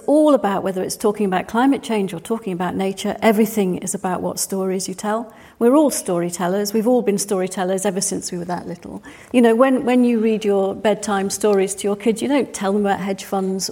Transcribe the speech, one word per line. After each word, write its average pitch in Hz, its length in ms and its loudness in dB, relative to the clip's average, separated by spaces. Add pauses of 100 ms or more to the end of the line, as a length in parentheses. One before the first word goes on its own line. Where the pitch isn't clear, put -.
all 302 260 6
about 196 280 0
whether 185 220 -2
it's - 140 -6
talking 208 280 0
about 185 220 -2
climate 254 360 2
change 202 300 -2
or 165 60 -8
talking 220 320 -6
about 175 240 -4
nature, 190 460 -4
everything 214 560 2
is - 180 -6
about 180 260 -4
what 180 160 -6
stories 190 520 -4
you 185 40 -8
tell. 214 400 -6 (240)
We're 240 180 4
all 302 140 6
storytellers. 180 840 -2
We've 220 140 0
all 247 140 4
been 202 160 0
storytellers 190 680 -2
ever 196 160 0
since - 300 -4
we 180 60 -8
were 170 80 -8
that 175 220 -8
little. 180 340 -14 (300)
You 247 100 4
know, 226 140 8
when, 262 300 4
when 247 180 4
you 240 160 2
read 214 240 0
your 196 320 0
bedtime 202 540 0
stories 196 460 2
to - 120 -10
your 202 80 0
kids, 208 260 -2
you 240 60 -2
don't 269 260 0
tell 196 200 -2
them 208 120 2
about 190 140 0
hedge 190 240 -6
funds 190 480 -4